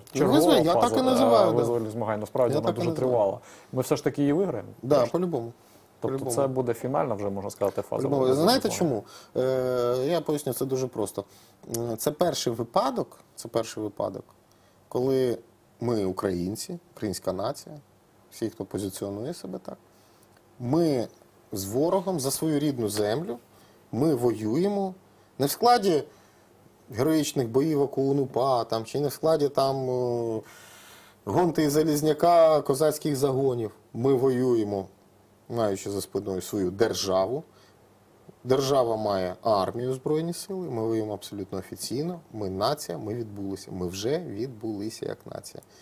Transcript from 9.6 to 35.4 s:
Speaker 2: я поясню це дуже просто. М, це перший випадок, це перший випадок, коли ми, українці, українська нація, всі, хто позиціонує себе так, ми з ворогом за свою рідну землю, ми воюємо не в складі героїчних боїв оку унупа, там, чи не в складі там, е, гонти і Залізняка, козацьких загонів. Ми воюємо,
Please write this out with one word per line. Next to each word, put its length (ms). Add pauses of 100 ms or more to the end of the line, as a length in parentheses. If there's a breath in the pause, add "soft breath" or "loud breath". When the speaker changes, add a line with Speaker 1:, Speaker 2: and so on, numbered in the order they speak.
Speaker 2:
я 140
поясню 320
це 120
дуже 220
просто. 380 (520 soft breath)
М, 200
це 140
перший 420
випадок, 680 (160)
це 120
перший 340
випадок, 420 (640 soft breath)
коли 500 (420)
ми, 240
українці, 760 (180)
українська 360
нація, 420 (560)
всі, 200
хто 140
позиціонує 680
себе 240
так, 180 (840 soft breath)
ми 480 (440)
з 120
ворогом 560
за 100
свою 280
рідну 300
землю, 500 (540 soft breath)
ми 220
воюємо 800 (440 soft breath)
не 80
в 40
складі 540 (840 loud breath)
героїчних 580
боїв 340
оку 200
унупа, 600
там, 200
чи 160
не 80
в 40
складі 360
там, 420
е, 500 (840 loud breath)
гонти 380
і 60
Залізняка, 920
козацьких 540
загонів. 540 (220)
Ми 220
воюємо, 720 (640)